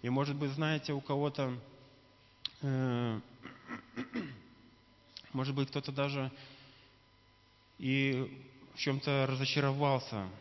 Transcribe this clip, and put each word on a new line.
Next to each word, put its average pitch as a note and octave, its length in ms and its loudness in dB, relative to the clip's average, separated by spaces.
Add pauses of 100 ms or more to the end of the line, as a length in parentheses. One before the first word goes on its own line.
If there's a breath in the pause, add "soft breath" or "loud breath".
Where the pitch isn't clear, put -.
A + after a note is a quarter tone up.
И, A#2+ 80 -2
может C#3+ 260 2
быть, C#3+ 160 0
знаете, D3+ 420 0
у C#3 60 0
кого-то, C#3 580 0 (1040)
э, B2 580 2 (760)
<clears throat> - 1400 -10
может C3+ 220 0
быть, C#3 140 0
кто-то C#3+ 220 -6
даже C#3 400 -2 (1500 loud breath)
и C3+ 680 2 (300)
в - 40 -14
чём-то C#3 500 2
разочаровался C3+ 1000 2 (140)